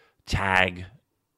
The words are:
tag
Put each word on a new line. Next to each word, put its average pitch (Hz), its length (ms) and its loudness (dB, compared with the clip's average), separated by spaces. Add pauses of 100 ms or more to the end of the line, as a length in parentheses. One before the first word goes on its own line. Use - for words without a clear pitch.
(260)
tag 92 600 0 (520)